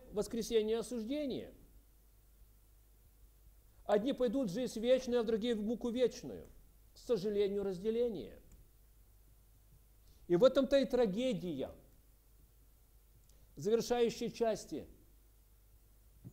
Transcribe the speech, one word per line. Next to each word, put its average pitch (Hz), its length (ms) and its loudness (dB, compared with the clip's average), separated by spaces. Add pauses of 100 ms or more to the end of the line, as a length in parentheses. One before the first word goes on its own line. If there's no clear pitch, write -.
(120)
в 180 40 -8
воскресение 220 640 0
осуждения. 226 760 -6 (2250)
Одни 214 260 2
пойдут 254 380 0
в 165 40 -6
жизнь 240 280 -4
вечную, 247 400 2
а - 20 0
другие 226 320 0
в 214 60 -4
муку 233 280 -4
вечную. 156 560 -4 (480)
К - 40 -20
сожалению, 202 680 0
разделение. 196 760 -4 (1900)
И 175 80 4
в 185 80 6
этом-то 269 340 6
и 269 80 4
трагедия 185 840 0 (1800)
завершающей 233 760 0
части, 202 540 -4 (1500)